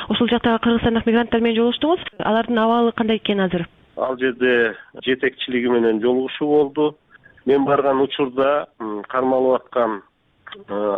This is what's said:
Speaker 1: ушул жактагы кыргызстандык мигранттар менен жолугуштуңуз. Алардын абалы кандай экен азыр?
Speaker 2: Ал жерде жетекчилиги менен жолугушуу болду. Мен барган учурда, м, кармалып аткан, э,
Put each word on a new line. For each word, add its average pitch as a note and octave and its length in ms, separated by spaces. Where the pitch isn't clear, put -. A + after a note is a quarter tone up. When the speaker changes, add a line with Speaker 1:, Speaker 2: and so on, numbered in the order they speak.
Speaker 1:
ушул A3 220
жактагы A#3 340
кыргызстандык A#3 420
мигранттар A#3 360
менен A#3 160
жолугуштуңуз. A#3+ 420
Алардын A3+ 380
абалы A#3 360
кандай A3 240
экен G3+ 240
азыр? F3 260
Speaker 2:
Ал B2+ 200
жерде B2 580
жетекчилиги B2+ 640
менен A2+ 340
жолугушуу C3 460
болду. D3 480
Мен C3+ 200
барган C#3 340
учурда, C#3 680
м, G#2 300
кармалып C3 460
аткан, A2 480
э, G2+ 280